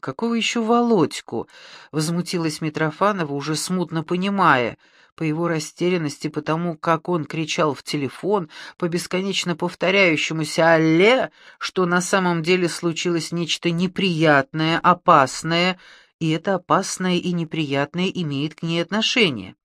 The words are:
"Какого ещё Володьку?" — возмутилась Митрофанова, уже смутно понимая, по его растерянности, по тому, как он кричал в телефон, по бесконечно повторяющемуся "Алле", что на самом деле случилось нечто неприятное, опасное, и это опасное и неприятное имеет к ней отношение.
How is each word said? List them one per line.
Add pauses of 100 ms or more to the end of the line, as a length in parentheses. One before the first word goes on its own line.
"Какого
ещё
Володьку?" — (420)
возмутилась
Митрофанова,
уже
смутно
понимая, (380)
по
его
растерянности,
по
тому,
как
он
кричал
в
телефон, (280)
по
бесконечно
повторяющемуся
"Алле", (260)
что
на
самом
деле
случилось
нечто
неприятное,
опасное, (440)
и
это
опасное
и
неприятное
имеет
к
ней
отношение.